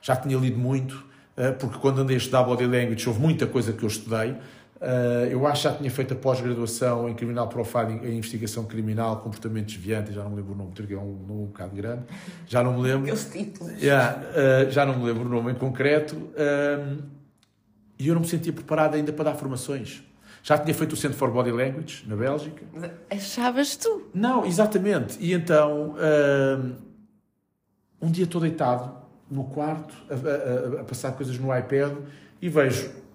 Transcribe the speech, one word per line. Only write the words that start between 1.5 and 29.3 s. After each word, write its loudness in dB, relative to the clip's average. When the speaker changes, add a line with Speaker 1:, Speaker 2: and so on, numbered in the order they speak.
Speaker 1:
porque -6
quando 4
andei 2
a 2
estudar 4
Body 2
Language 0
houve 0
muita 4
coisa 0
que -4
eu 0
estudei. -2
Eh, 2
eu 2
acho 2
que 4
já 0
tinha -4
feito -2
a -6
pós-graduação 0
em -4
Criminal -2
Profiling, -2
em -2
Investigação -4
Criminal, -2
Comportamento -6
Desviante, -4
já -6
não -6
me -6
lembro -8
o -8
nome, -10
porque -8
é -6
um -8
nome -6
um -6
bocado -12
grande, -6
já 4
não 4
me 0
lembro. 2
Speaker 2:
Aqueles -2
títulos. -8
Speaker 1:
Yeah, 4
eh, 8
já 6
não 0
me -2
lembro 0
o -4
nome 0
em -2
concreto, 2
ehm, 0
e -2
eu 6
não 4
me 0
sentia -2
preparado 2
ainda 0
para -4
dar 0
formações. -8
Já 4
tinha 2
feito 0
o -4
Centro -2
for 2
Body 2
Language, -4
na -6
Bélgica. -4
Speaker 2:
Mas -10
achavas -2
tu? -2
Speaker 1:
Não, 2
exatamente. 2
E 0
então, 4
ehm, 4
um 0
dia 2
estou -2
deitado 0
no -4